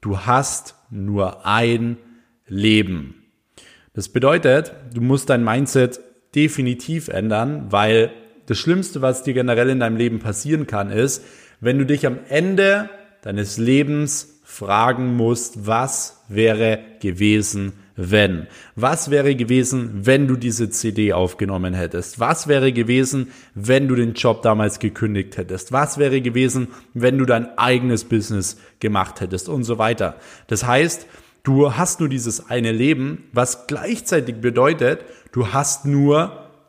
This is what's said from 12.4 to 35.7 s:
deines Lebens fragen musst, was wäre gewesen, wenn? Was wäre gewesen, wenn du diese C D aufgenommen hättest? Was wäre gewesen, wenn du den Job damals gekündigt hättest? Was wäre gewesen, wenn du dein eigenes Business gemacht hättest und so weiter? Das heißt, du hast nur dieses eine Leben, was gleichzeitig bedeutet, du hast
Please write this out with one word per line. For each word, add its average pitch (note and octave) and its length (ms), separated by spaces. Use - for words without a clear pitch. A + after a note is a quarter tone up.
deines G2+ 380
Lebens C#3+ 840
fragen A#2+ 720
musst, A#2 520
was A#2 600
wäre A2 520
gewesen, G2+ 760
wenn? F#2 520
Was C#3 360
wäre C#3+ 240
gewesen, B2 560
wenn C3+ 220
du C3 80
diese A#2 340
C A2 220
D G#2 220
aufgenommen F#2 600
hättest? F2 460
Was C3+ 280
wäre C3+ 240
gewesen, B2+ 600
wenn B2+ 340
du B2+ 80
den A#2 180
Job A2+ 280
damals G#2+ 380
gekündigt G2+ 580
hättest? F#2 340
Was C#3+ 260
wäre C#3 220
gewesen, B2 500
wenn B2+ 240
du C3 80
dein A#2+ 320
eigenes B2 480
Business G#2 520
gemacht G2+ 420
hättest F#2 280
und C#3+ 160
so A2+ 120
weiter? A2 380
Das A2 180
heißt, C#3 400
du C3+ 320
hast F3+ 240
nur D#3 100
dieses A#2 400
eine A#2 220
Leben, C3+ 600
was - 340
gleichzeitig C#3+ 680
bedeutet, B2 680
du A2 220
hast - 320